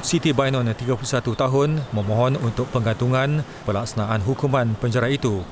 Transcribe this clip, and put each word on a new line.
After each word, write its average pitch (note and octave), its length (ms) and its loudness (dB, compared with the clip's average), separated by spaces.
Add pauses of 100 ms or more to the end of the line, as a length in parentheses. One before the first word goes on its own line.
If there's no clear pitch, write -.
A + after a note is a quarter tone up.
Siti E3 240 2
Bainun, C3 480 2
tiga B2 160 0
puluh A#2+ 160 -6
satu B2 240 0
tahun, C#3+ 560 2
memohon A2+ 480 2
untuk A#2+ 320 -2
penggantungan B2+ 720 0 (240)
pelaksanaan G#2 560 -2
hukuman B2+ 560 0
penjara A#2+ 320 0
itu A2 420 0